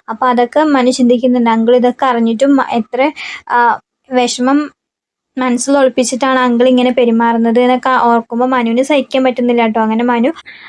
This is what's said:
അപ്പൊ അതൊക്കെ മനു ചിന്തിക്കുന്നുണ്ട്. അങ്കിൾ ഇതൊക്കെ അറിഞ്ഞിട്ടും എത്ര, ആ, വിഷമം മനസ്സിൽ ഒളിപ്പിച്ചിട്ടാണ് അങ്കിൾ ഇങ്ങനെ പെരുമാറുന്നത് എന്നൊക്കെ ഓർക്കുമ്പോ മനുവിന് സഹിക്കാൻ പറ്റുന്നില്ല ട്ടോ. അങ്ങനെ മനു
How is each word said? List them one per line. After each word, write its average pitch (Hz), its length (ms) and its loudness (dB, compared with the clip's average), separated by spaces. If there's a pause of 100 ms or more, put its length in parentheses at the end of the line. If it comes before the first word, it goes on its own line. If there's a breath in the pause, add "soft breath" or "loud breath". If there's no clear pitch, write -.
അപ്പൊ 226 180 -6
അതൊക്കെ 247 420 0
മനു 254 220 2
ചിന്തിക്കുന്നുണ്ട്. 247 580 2
അങ്കിൾ 226 260 2
ഇതൊക്കെ 247 300 0
അറിഞ്ഞിട്ടും 233 480 0 (180)
എത്ര, 240 280 -6 (500 loud breath)
ആ, 240 100 0 (500)
വിഷമം 254 520 0 (760)
മനസ്സിൽ 254 400 -2
ഒളിപ്പിച്ചിട്ടാണ് 262 640 0
അങ്കിൾ 240 280 2
ഇങ്ങനെ 247 240 2
പെരുമാറുന്നത് 233 680 0
എന്നൊക്കെ 254 340 0 (100)
ഓർക്കുമ്പോ 233 420 0
മനുവിന് 247 380 -2
സഹിക്കാൻ 269 400 -2
പറ്റുന്നില്ല 247 400 0
ട്ടോ. 226 180 -2
അങ്ങനെ 220 220 -2
മനു 240 260 0 (400 loud breath)